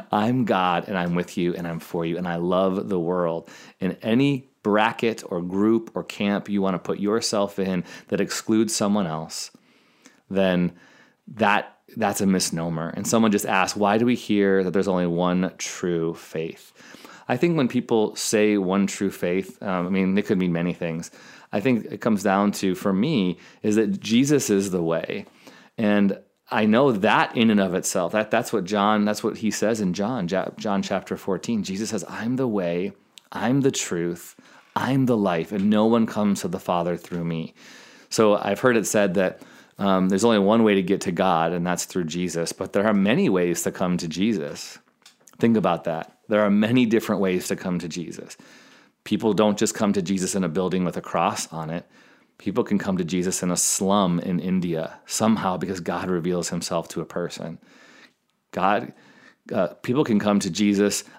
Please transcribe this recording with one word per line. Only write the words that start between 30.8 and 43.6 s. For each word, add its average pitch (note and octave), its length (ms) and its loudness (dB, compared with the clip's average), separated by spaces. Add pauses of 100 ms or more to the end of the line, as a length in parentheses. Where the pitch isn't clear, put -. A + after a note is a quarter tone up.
chapter G2 360 -4
fourteen. G2 480 -4
Jesus F#2+ 260 -6
says, G#2 180 -4
"I'm A#2 280 -6
the C3 100 -2
way, F#2+ 460 -2 (400)
I'm A#2+ 300 0
the C3+ 100 4
truth, F2 640 -6 (400)
I'm C3 300 0
the A#2+ 100 4
life, F2+ 340 0
and G#2 180 0
no G#2+ 180 4
one A2+ 200 4
comes G#2 360 0
to G2 60 -4
the F#2 120 -6
Father F2 360 -2
through E2+ 280 -8
me." E2 300 -6 (560)
So G#2+ 260 4
I've G2+ 240 -2
heard B2+ 160 4
it G#2 100 0
said G2+ 280 2
that, F#2 280 0 (360)
um, F#2+ 300 2
there's G2 160 2
only A#2 140 6
one G#2 240 4
way G#2 140 6
to G2 60 4
get F#2 180 0
to F#2+ 120 -4
God, E2+ 400 2
and F2 140 -2
that's F2+ 180 -2
through F#2 200 -4
Jesus. E2+ 480 -4
But F#2+ 200 -10
there G2+ 140 2
are A2 80 4
many A2+ 340 2
ways F2+ 360 0